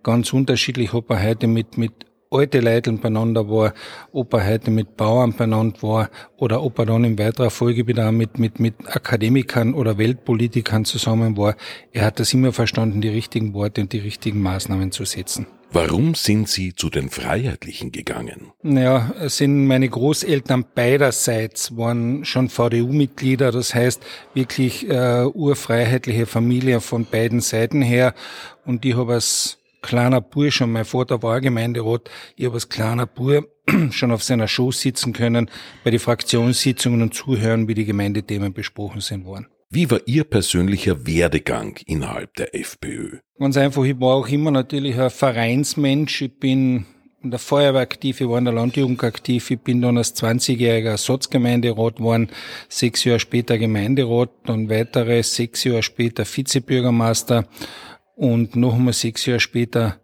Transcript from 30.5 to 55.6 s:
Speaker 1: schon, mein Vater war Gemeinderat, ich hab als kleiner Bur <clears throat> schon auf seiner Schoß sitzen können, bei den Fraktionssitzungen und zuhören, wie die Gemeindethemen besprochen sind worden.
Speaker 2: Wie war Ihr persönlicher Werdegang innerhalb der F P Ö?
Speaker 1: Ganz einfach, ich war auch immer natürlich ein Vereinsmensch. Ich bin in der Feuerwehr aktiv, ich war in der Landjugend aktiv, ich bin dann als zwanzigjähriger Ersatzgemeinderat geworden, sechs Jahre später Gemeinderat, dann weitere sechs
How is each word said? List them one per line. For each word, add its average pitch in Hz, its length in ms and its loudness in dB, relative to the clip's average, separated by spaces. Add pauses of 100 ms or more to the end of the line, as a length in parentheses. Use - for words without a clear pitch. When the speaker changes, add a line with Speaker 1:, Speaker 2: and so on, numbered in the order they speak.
Speaker 1:
schon, 120 200 0
mein 113 140 -2
Vater 123 360 -2
war 117 200 0
Gemeinderat, 117 680 -2 (280)
ich 123 80 -4
hab 120 80 -2
als 117 160 -6
kleiner 117 360 -2
Bur 139 400 0 (220)
<clears throat> 165 240 2
schon 120 220 0
auf 110 100 -2
seiner 113 240 0
Schoß 127 320 0
sitzen 127 320 -2
können, 117 380 0 (340)
bei 123 80 2
den 113 80 4
Fraktionssitzungen 120 1040 2
und 113 120 0
zuhören, 113 540 0
wie 110 60 -2
die 107 120 -2
Gemeindethemen 101 680 -2
besprochen 104 480 -10
sind 98 240 -8
worden. 98 220 -14 (220)
Speaker 2:
Wie 131 220 0
war 113 140 4
Ihr 147 180 2
persönlicher 92 840 0
Werdegang 82 800 0
innerhalb - 500 -6
der - 200 -8
F - 240 -10
P - 80 -10
Ö? - 300 -10 (200)
Speaker 1:
Ganz 139 200 0
einfach, 139 260 2
ich 131 160 0
war 127 160 4
auch 123 140 0
immer 147 200 2
natürlich 135 480 -2
ein 127 120 2
Vereinsmensch. 135 1120 0
Ich - 180 -8
bin 131 460 2 (360)
in 127 100 -6
der 120 80 -4
Feuerwehr 139 420 4
aktiv, 127 400 -4
ich 123 80 0
war 117 80 0
in 123 80 2
der 120 80 0
Landjugend 123 500 0
aktiv, 123 480 -2
ich 127 80 -2
bin 123 220 0
dann 120 160 4
als 113 160 0
zwanzigjähriger 117 800 0
Ersatzgemeinderat 120 1040 0
geworden, 113 320 2 (400)
sechs - 340 -2
Jahre 117 160 4
später 120 380 0
Gemeinderat, 117 720 0 (160)
dann 110 240 -2
weitere 117 520 2
sechs - 440 -4